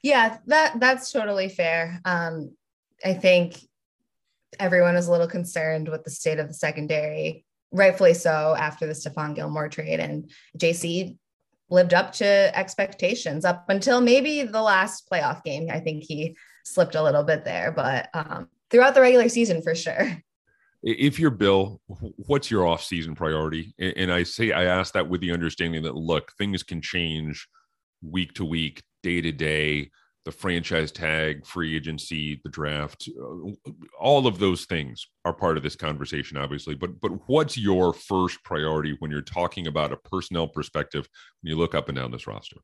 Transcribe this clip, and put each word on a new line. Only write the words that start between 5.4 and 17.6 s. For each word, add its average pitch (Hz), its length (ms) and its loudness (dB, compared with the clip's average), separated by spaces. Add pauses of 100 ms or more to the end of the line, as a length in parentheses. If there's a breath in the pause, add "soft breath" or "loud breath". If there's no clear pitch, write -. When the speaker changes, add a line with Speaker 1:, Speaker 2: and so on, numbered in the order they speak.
Speaker 1:
with 156 140 -8
the 143 80 -12
state 156 260 -2
of 151 120 -4
the 160 40 -14
secondary, 151 920 -4 (260)
rightfully 185 420 6
so, 156 420 2
after 156 300 -4
the 156 80 -6
Stephon 151 400 -6
Gilmore 151 360 -6
trade. 156 300 -4
And 151 300 -6 (260 soft breath)
J 165 180 2
C 170 440 -4 (520)
lived 175 240 6
up 190 200 4
to 202 440 4
expectations 190 880 -2
up 180 240 0
until 220 320 4
maybe 269 420 4
the 220 180 -2
last 190 480 2
playoff 156 340 -2
game. 160 280 -6
I 160 80 -4
think 156 240 -6
he 160 320 -8 (280 soft breath)
slipped - 320 0
a 156 80 2
little 147 200 4
bit 147 220 0
there, 87 260 -4